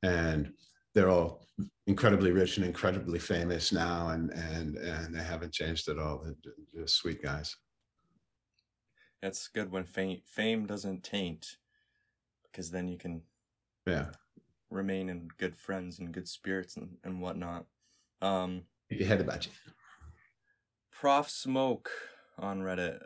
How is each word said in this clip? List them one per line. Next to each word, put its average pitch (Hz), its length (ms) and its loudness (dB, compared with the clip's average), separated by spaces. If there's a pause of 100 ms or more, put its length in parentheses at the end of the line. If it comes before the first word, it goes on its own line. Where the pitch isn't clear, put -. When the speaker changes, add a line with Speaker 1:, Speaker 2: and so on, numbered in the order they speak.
Speaker 1:
and 82 500 4 (400)
they're 95 160 8
all 87 380 4 (400)
incredibly 98 440 6
rich 92 260 6
and 95 80 2
incredibly 90 540 0
famous 85 540 0
now, 85 360 2
and, 80 220 0
and, 80 460 -4
and 82 380 -4
they 82 80 -4
haven't 82 300 -6
changed 82 360 -2
at 76 100 -2
all. 73 240 -2
They're 78 200 -8
ju-, - 380 -14
just - 140 0
sweet - 280 -2
guys. 73 320 -4 (1700)
Speaker 2:
That's - 260 -6
good 98 240 -4
when 92 140 -2
fame, 92 400 -2
fame 110 420 0
doesn't 98 360 -6
taint, 90 540 -6 (840)
because 85 280 -10
then 90 160 -2
you 90 100 -6
can 82 260 -8 (640)
Speaker 1:
Yeah. 73 240 0 (580)
Speaker 2:
remain 95 400 -2
in 85 280 -8
good 90 180 -4
friends 90 420 -6
and 85 160 -8
good - 140 -8
spirits - 500 -4
and, 92 260 -12
and 92 180 -6
whatnot. 87 440 -6 (560)
Um, 92 420 0 (260)
Speaker 1:
Keep 107 100 -6
your 95 80 2
head 98 140 6
about - 240 -2
you. - 60 -12 (1400)
Speaker 2:
Prof 143 380 4
Smoke 131 600 0 (480)
on 98 240 -4
Reddit 90 440 -2